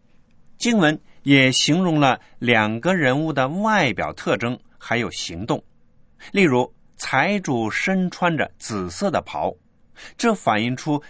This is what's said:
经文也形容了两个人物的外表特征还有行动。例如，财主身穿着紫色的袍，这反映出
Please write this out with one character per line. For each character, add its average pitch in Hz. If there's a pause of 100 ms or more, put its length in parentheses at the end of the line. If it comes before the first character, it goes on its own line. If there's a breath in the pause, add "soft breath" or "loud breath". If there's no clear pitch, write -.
(580)
经 233
文 156 (200 soft breath)
也 135
形 151
容 160
了 135 (180 soft breath)
两 113
个 170
人 147
物 156
的 135
外 190
表 78
特 131
征 117 (200)
还 -
有 113
行 87
动。 143 (680 loud breath)
例 196
如， 127 (220)
财 180
主 120
身 185
穿 165
着 113
紫 95
色 -
的 90
袍， 80 (640 loud breath)
这 233
反 110
映 123
出 147